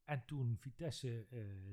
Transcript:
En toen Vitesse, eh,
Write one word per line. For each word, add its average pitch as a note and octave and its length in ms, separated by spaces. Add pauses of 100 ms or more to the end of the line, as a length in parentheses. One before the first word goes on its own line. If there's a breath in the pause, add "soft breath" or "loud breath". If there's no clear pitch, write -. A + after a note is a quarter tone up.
En C#3+ 220
toen B2 320
Vitesse, A#2+ 720
eh, A#2+ 120 (320)